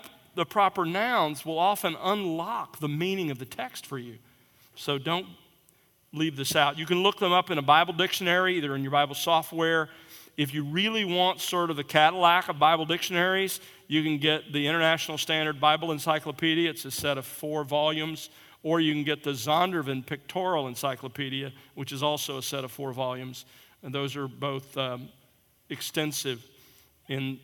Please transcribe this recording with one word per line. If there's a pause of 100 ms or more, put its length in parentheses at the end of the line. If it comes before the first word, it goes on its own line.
(360)
the
proper
nouns
will
often
unlock
the
meaning
of
the
text
for
you. (580)
So
don't (840)
leave
this
out.
You
can
look
them
up
in
a
Bible
dictionary,
either
in
your
Bible
software. (480)
If
you
really
want
sort
of
the
Cadillac
of
Bible
dictionaries, (280)
you
can
get
the
International
Standard
Bible
Encyclopedia.
It's
a
set
of
four
volumes. (340)
Or
you
can
get
the
Zondervan
Pictorial
Encyclopedia, (240)
which
is
also
a
set
of
four
volumes. (380)
And
those
are
both,
um, (600)
extensive (600)
in,